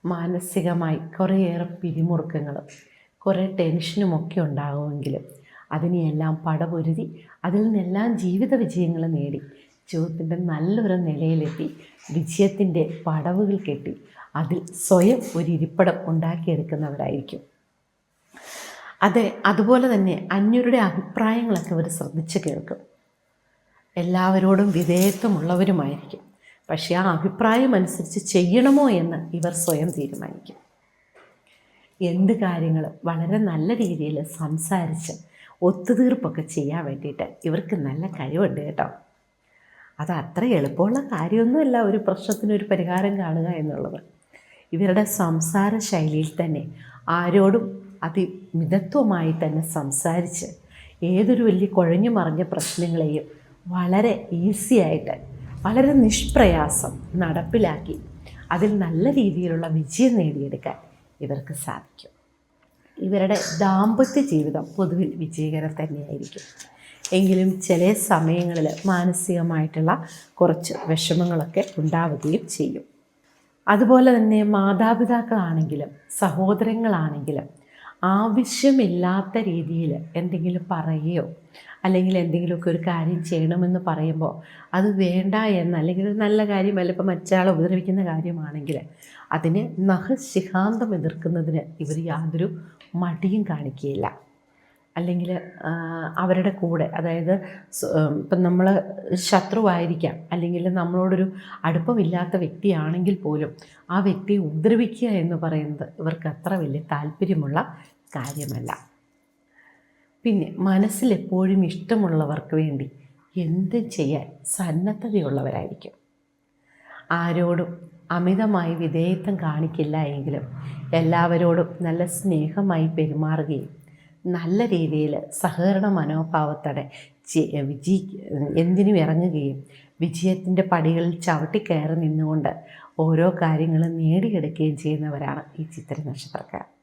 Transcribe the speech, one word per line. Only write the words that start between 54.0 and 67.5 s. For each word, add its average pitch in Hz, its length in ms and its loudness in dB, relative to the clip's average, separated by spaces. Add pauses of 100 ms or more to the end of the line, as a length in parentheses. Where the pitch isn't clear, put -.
ഈസിയായിട്ട് 175 840 2 (500)
വളരെ 262 280 4
നിഷ്പ്രയാസം 208 1000 4 (220)
നടപ്പിലാക്കി 165 800 0 (560)
അതിൽ 185 280 2
നല്ല 175 320 2
രീതിയിലുള്ള 175 560 2
വിജയം 160 520 2
നേടിയെടുക്കാൻ 139 580 -2 (440)
ഇവർക്ക് 139 320 -8
സാധിക്കും. - 580 -12 (840)
ഇവരുടെ 190 400 0 (220)
ദാമ്പത്യ 214 640 4
ജീവിതം 151 440 0 (100)
പൊതുവിൽ 175 400 0
വിജയകരം 156 640 -4
തന്നെയായിരിക്കും. 147 640 -10 (680)
എങ്കിലും 190 360 4 (120)